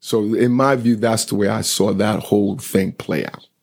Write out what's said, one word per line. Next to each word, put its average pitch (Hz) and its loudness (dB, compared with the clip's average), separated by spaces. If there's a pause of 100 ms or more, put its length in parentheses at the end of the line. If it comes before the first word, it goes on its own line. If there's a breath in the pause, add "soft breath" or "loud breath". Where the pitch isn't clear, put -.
So 110 -2
in 120 2
my 135 2
view, 117 2
that's 113 0
the 104 -4
way 101 2
I 107 0
saw 98 0
that 101 0
whole 101 0
thing - -2
play - -4
out. - -14 (160)